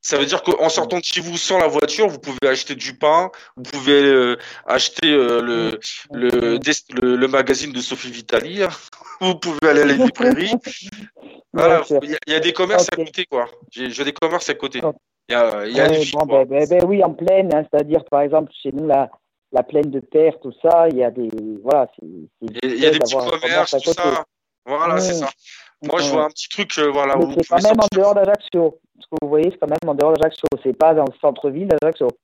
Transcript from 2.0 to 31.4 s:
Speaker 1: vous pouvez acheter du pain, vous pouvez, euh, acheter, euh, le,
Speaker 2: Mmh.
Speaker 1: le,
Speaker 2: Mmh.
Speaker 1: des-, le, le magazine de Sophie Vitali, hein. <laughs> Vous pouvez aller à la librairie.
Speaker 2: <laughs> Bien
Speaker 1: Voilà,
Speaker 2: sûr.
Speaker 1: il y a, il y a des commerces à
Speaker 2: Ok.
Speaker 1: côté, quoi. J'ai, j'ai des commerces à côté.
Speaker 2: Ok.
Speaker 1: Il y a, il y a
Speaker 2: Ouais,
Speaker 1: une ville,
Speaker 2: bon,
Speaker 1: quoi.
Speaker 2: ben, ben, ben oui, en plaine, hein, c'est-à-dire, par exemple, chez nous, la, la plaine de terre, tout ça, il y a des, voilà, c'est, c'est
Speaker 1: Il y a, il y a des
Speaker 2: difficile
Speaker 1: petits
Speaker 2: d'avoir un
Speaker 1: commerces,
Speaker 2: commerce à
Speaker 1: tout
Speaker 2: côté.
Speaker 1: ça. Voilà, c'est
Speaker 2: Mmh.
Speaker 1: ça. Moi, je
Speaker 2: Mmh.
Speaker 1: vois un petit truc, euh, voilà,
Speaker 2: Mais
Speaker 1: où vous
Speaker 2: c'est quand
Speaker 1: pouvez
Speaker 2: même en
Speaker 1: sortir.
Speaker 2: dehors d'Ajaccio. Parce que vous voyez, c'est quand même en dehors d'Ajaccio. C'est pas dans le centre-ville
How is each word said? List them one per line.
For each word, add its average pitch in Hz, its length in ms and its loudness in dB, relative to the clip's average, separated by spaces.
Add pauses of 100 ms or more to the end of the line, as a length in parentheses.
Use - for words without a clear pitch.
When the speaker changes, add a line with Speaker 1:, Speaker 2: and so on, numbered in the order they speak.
Speaker 1:
vous 143 100 -8
pouvez 131 300 -2
acheter 131 260 -4
du 127 220 -12
pain, 170 340 2 (240)
vous 127 80 -18
pouvez, 143 400 2
euh, 127 320 4 (320)
acheter, 151 420 0
euh, 120 320 2
le, 117 280 -2 (420)
Speaker 2:
Mmh. 120 60 -10
Speaker 1:
le, 120 380 2
Speaker 2:
Mmh. - 40 -2
Speaker 1:
des-, 127 420 -4
le, 123 140 2
le 127 140 2
magazine 135 420 0
de 127 80 -8
Sophie 123 320 -10
Vitali, 120 520 -4
hein. 185 40 0
<laughs> - 540 -14
Vous 185 140 0
pouvez 156 340 -4
aller 147 140 6
à - 20 6
la 277 80 4
librairie. 247 680 2
Speaker 2:
<laughs> - 320 -16
Bien - 480 -20 (140)
Speaker 1:
Voilà, 160 320 4
Speaker 2:
sûr. 143 180 0
Speaker 1:
il 147 80 -8
y 156 40 -4
a, - 20 -10 (100)
il 147 60 -2
y - 20 2
a 160 60 2
des 170 100 0
commerces 180 400 0
à 165 80 -6
Speaker 2:
Ok. 165 60 -2
Speaker 1:
côté, 165 220 -8
quoi. 123 180 -4 (260)
J'ai, 127 200 -8
j'ai 123 120 -8
des 139 80 -2
commerces 160 380 -4
à - 60 -2
côté. 127 280 -8
Speaker 2:
Ok. 156 140 -4 (320)
Speaker 1:
Il - 20 -4
y 120 40 0
a, 110 320 2
il 117 100 -8
y - 20 2
a 135 80 4
Speaker 2:
Ouais, 156 80 2
Speaker 1:
une 156 80 0
ville, 139 160 -4
Speaker 2:
bon, 143 80 2
Speaker 1:
quoi. 135 160 4
Speaker 2:
ben, 139 240 0
ben, 175 120 4
ben 175 60 4
oui, 202 160 2
en 165 120 2
plaine, 185 420 2
hein, 151 160 0
c'est-à-dire, 151 400 0
par 143 120 2
exemple, 151 280 0 (100)
chez 135 120 -6
nous, 147 120 -6
la, 139 240 2 (440)
la - 100 2
plaine 147 260 -2
de 135 120 -6
terre, 156 400 2
tout 127 100 -12 (100)
ça, 165 280 4
il 127 80 -2
y 127 80 0
a 117 60 -2
des, 117 180 -6 (340)
voilà, 139 340 2
c'est, - 80 -20 (360)
c'est 110 200 -10
Speaker 1:
Il 131 80 -4
y 123 40 -4
a, - 20 -4
il 127 60 -2
y 156 60 4
a - 40 8
des - 80 2
Speaker 2:
difficile - 0 -
Speaker 1:
petits 120 160 0
Speaker 2:
d'avoir 127 200 0
un 160 40 -6
Speaker 1:
commerces, 165 320 0
Speaker 2:
commerce - 20 -4
à 135 60 0
Speaker 1:
tout 165 220 -2
Speaker 2:
côté. 170 140 0
Speaker 1:
ça. 156 100 -6 (400)
Voilà, 151 340 -2
c'est 185 140 -2
Speaker 2:
Mmh. 156 120 -4
Speaker 1:
ça. 135 40 -4 (540)
Moi, 156 180 -2
je 143 60 0
Speaker 2:
Mmh. 139 40 -2
Speaker 1:
vois 151 140 0
un 151 40 -4
petit - 200 -12
truc, - 300 -6
euh, 147 120 2
voilà, 139 240 0
Speaker 2:
Mais 135 80 2
Speaker 1:
où 156 40 0
vous 139 100 -8
Speaker 2:
c'est 165 100 -2
quand 170 100 0
Speaker 1:
pouvez 202 120 4
Speaker 2:
même 226 100 4
en 214 40 4
Speaker 1:
sortir. 196 160 0
Speaker 2:
dehors 202 160 4
d'Ajaccio. 190 640 0 (160)
Parce - 140 -20
que 160 120 -10
vous 147 60 -6
voyez, 156 240 2
c'est - 60 -18
quand 156 100 -2
même 156 220 -4
en 143 60 -2
dehors 147 180 2
d'Ajaccio. 156 340 0 (160)
C'est 127 140 -2
pas 160 160 6
dans 156 100 2
le 131 160 -4
centre-ville 147 480 -2